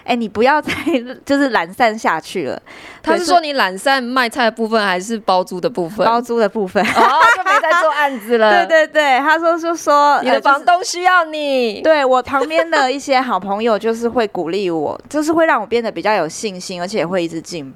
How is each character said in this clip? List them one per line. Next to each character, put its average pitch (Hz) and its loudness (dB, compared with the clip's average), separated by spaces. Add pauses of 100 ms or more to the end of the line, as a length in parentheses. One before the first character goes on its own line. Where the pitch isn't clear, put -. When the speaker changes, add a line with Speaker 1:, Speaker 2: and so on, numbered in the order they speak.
Speaker 1:
：“哎， 254 -2
你 233 -4
不 208 -2
要 294 2
再， 269 -8 (520)
就 277 2
是 277 2
懒 185 -2
散 220 0
下 190 -2
去 156 -6
了。” 107 -8 (400)
Speaker 2:
他 330 0
是 359 -4
说 349 4
你 294 -2
懒 196 0
散 269 0
卖 247 0
菜 233 -2
的 220 2
部 226 -4
分， 220 0
还 185 0
是 220 -6
包 185 0
租 185 -8
的 170 -2
部 165 -4
分？ 185 -2
Speaker 1:
包 233 2
租 240 -4
的 214 2
部 202 -4
分。 185 0
Speaker 2:
哦， - 2 (160)
就 370 -6
没 381 0 (100)
在 320 0 (100)
做 311 2
案 285 -2
子 226 -2
了。 220 4
Speaker 1:
<laughs> 202 4
对， 311 4
对， - -18
对， 285 2
他 311 2
说， 339 2
就 330 -2
说， 294 4
Speaker 2:
你 254 -2
的 269 2
房 285 2
东 359 4
需 349 -6
要 359 4
你。 277 -2
Speaker 1:
呃， - -
就 - -12
是、 - -12
对， 285 4
我 254 2
旁 269 -2
边 330 0
的 285 2
一 277 -4
些 262 0
好 240 -2
朋 202 -4
友 226 2
就 226 -2
是 233 -4
会 226 0
鼓 175 -6
励 190 -2
我， 160 -4
<laughs> - -20
就 302 -4
是 302 -2
会 320 2
让 294 0
我 202 -8
变 233 -2
得 226 -6
比 170 -8
较 202 0
有 165 -2
信 185 -8
心， 180 -10
而 175 -6
且 196 -2
会 180 -2
一 170 -4
直 165 -8
进 156 -12